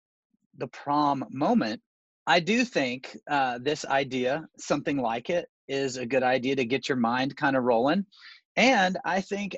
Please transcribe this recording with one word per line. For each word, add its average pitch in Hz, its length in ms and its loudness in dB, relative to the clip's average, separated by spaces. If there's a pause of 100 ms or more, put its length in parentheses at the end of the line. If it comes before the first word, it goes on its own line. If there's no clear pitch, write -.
(580)
the 139 100 -6
prom 143 600 0
moment, 135 500 0 (460)
I 170 140 6
do 220 240 2
think, 131 520 -4 (120)
uh, 135 340 0
this 147 220 -2
idea, 131 600 0 (140)
something 147 400 -2
like 120 320 -2
it, 175 180 -2 (200)
is 135 280 -2
a 123 100 -6
good 127 160 2
idea 127 340 2
to 131 80 0
get 120 240 -2
your 131 100 0
mind 123 380 0
kinda 135 240 2
rolling. 127 440 2 (520)
And 190 480 4
I 180 160 -2
think 196 380 -6